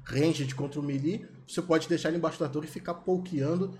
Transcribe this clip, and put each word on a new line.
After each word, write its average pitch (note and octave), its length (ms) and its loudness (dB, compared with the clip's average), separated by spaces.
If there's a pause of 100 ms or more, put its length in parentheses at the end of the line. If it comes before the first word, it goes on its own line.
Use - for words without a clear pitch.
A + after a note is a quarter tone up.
ranged C#3 500 2
contra C#3+ 260 -4
o - 20 0
melee, C#3+ 440 -2 (200)
você - 140 -4
pode D#3+ 280 2
deixar D#3+ 200 2
ele E3+ 100 0
embaixo E3 200 0
da D#3 100 0
torre D3+ 180 -4
e - 40 -12
ficar F3 240 -6
pokeando, F3+ 840 0